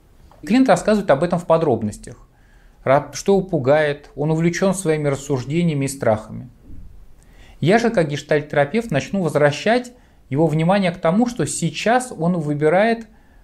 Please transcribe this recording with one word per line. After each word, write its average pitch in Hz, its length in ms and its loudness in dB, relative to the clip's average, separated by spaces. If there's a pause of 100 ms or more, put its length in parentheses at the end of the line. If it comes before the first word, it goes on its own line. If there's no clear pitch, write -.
(420)
Клиент 247 260 2
рассказывает 190 440 2
об 139 120 2
этом 175 140 0
в 175 80 -6
подробностях, 123 720 -2 (640)
ра-, 143 300 2
что - 200 0
его 190 100 2
пугает, 147 720 0
он 147 160 -2
увлечен 175 420 0
своими 156 340 -2
рассуждениями 139 800 -2
и - 20 -2
страхами. 113 640 -2 (1080)
Я 185 180 4
же, 233 140 0
как 175 160 0
гештальт-терапевт, 147 840 -2
начну 156 320 -2
возвращать 151 720 0 (360)
его 151 180 2
внимание 165 440 2
к 175 60 -6
тому, 196 300 2
что 165 180 -4
сейчас 214 680 -2
он 170 280 -2
выбирает – 165 680 0 (360)